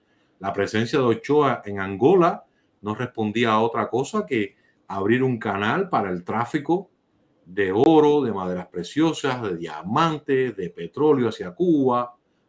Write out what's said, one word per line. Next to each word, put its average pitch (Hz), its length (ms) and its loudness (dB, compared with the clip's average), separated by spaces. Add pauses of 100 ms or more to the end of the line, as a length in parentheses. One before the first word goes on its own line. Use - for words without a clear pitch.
(400)
La 95 140 -8
presencia 110 460 -2
de 131 60 2
Ochoa 131 600 2
en 101 140 -8
Angola 156 640 2 (360)
no 104 120 -6
respondía 113 600 -2
a 110 80 2
otra 113 280 -2
cosa 170 380 -4
que 110 280 -4 (320)
abrir 101 360 0
un 127 160 -2
canal 113 500 -2
para 104 220 -2
el 90 120 -6
tráfico 139 680 -4 (540)
de 92 260 -2
oro, 147 500 6
de 117 100 -2
maderas 90 360 -6
preciosas, 135 760 -2
de 95 160 -4
diamantes, 127 960 -2
de 87 140 -8
petróleo 127 600 0
hacia 92 260 -10
Cuba, 131 600 0 (340)